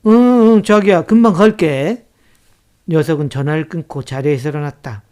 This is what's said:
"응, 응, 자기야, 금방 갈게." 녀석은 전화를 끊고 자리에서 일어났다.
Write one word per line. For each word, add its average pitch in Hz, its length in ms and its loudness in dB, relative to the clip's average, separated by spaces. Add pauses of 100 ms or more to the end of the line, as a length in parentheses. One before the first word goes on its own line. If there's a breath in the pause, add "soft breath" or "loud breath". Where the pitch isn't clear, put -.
"응, 214 60 4
응, 233 500 4
자기야, 202 420 2
금방 226 280 2
갈게." 180 760 -2 (840)
녀석은 151 400 -2
전화를 151 400 -4
끊고 156 340 -12
자리에서 139 480 -4
일어났다. 139 600 -12